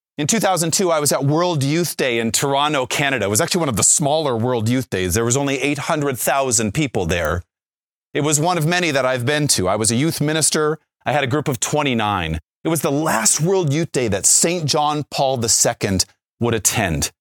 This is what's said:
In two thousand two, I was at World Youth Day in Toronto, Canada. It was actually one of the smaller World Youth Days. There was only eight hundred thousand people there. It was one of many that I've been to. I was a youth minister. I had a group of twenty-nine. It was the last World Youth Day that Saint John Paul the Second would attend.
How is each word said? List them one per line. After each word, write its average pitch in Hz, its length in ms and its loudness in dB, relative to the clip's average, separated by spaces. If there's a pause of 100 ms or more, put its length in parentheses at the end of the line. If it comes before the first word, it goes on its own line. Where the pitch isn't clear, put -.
(180)
In 147 80 -2
two 220 140 -2
thousand 175 320 0
two, 185 180 0
I 160 100 2
was 143 120 0
at 143 120 -2
World 156 380 0
Youth 151 340 -2
Day 127 220 0
in 113 140 -2
Toronto, 139 540 0
Canada. 135 400 -2
It 101 40 0
was 107 100 2
actually 170 200 0
one 151 80 0
of 113 80 -2
the 95 60 0
smaller 147 520 2
World 113 340 0
Youth 127 200 0
Days. 92 260 0
There 117 120 2
was 120 100 2
only 139 240 0
eight 143 180 0
hundred 143 400 -2
thousand 127 540 0
people 127 320 0
there. 85 380 0 (720)
It 143 80 0
was 147 180 2
one 175 160 2
of 151 100 0
many 175 240 0
that 135 140 2
I've 127 220 0
been 147 220 0
to. 90 200 0
I 101 80 2
was 107 140 0
a 117 60 0
youth 156 240 0
minister. 156 580 0 (260)
I 120 80 -2
had 143 100 2
a 135 40 -2
group 135 220 -2
of 131 120 -2
twenty-nine. 104 800 0 (240)
It 165 40 0
was 160 120 0
the 160 100 0
last 143 520 0
World 175 320 0
Youth 160 180 -2
Day 127 160 0
that - 160 -2
Saint 170 400 2
John 147 460 0
Paul 135 260 -2
the 113 140 0
Second 107 560 0 (340)
would 117 140 2
attend. 92 680 0